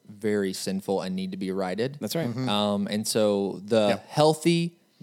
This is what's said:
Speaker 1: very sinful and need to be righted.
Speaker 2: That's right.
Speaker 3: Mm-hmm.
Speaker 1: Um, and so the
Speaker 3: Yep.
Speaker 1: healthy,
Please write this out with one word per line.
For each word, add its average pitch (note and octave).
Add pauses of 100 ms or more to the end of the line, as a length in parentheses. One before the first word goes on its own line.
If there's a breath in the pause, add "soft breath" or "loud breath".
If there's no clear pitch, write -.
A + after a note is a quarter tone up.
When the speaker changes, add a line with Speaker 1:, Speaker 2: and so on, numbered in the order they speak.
Speaker 1:
very G#2
sinful F#2+
and F#2
need F#2+
to F#2+
be F#2+
righted. G2
Speaker 2:
That's A2
right. E3
Speaker 3:
Mm-hmm. A#2+
Speaker 1:
Um, G#2
and G#2+
so G2+
the G#2+
Speaker 3:
Yep. G2
Speaker 1:
healthy, E3 (280)